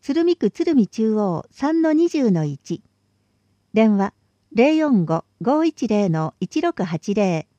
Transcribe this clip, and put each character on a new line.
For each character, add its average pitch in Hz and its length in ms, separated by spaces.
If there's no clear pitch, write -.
鶴 311 220
見 349 120
区 202 140
鶴 339 240
見 220 140
中 220 260
央 196 380
三 320 280
の 320 120
二 330 160
十 262 240
の 160 120
一。 147 380
電 214 240
話 196 180
零 277 240
四 277 280
五 160 200
五 285 240
一 311 220
零 208 240
の 160 300
一 311 200
六 339 220
八 180 320
零。 185 320